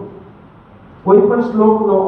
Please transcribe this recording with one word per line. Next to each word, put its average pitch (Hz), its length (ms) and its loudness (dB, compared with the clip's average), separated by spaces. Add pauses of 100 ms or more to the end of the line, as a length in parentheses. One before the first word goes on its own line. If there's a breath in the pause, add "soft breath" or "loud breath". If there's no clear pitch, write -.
(1040)
કોઈ 196 160 4
પણ 233 220 0
શ્લોકનો 214 540 0 (120)